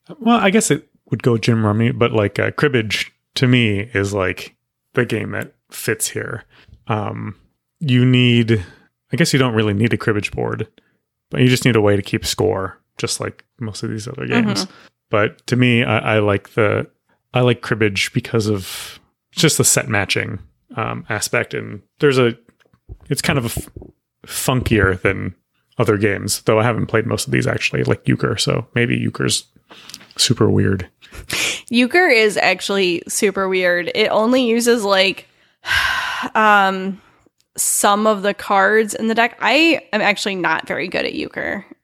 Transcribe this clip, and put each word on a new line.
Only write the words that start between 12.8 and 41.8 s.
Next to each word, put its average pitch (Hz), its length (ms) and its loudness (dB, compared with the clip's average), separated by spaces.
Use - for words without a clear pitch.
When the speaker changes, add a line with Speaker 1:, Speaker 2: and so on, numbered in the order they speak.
Speaker 1:
just - 220 -6
like - 260 -10
most 110 240 -10
of 113 80 -6
these 110 160 -10
other - 180 -10
games. 190 400 0
Speaker 2:
Mm-hmm. - 80 -20
Speaker 1:
But 107 340 0
to 123 100 0
me, 123 280 4
I, 110 320 0
I 110 40 4
like 104 360 0
the, 107 340 0
I 127 60 4
like 123 200 2
cribbage 107 520 -2
because 117 340 -2
of - 520 -6
just - 280 0
the 135 40 2
set - 240 0
matching, 107 520 -4
um, 117 320 -6
aspect. 110 460 -4
And 110 300 -10
there's 143 180 4
a, 120 180 4
it's 139 100 -4
kind 160 160 0
of 120 80 -2
a - 140 -4
f-, - 100 -12
funkier 104 760 0
than 98 360 -4
other 110 180 2
games, 101 460 -2
though 110 160 2
I 110 40 2
haven't 110 240 0
played 110 200 -2
most 107 180 -4
of 135 60 -6
these 123 160 0
actually, - 360 -2
like - 240 -2
Euchre, 120 300 0
so - 380 -2
maybe 120 200 0
Euchre's 60 500 -4
super 110 320 2
weird. 98 380 0
Speaker 2:
Euchre 254 400 2
is 220 280 4
actually 185 720 0
super 196 420 -2
weird. 180 460 0
It 214 140 2
only 247 340 2
uses, 233 400 2
like, 190 440 0
<sighs> - 720 -4
um, 196 680 2
some 208 500 2
of 202 140 0
the 202 120 0
cards 208 600 2
in 220 140 -4
the 220 80 0
deck. 233 260 0
I 302 400 2
am 214 80 0
actually 196 340 -2
not 165 320 -2
very 180 200 -6
good - 180 -4
at - 80 -6
Euchre. - 520 -8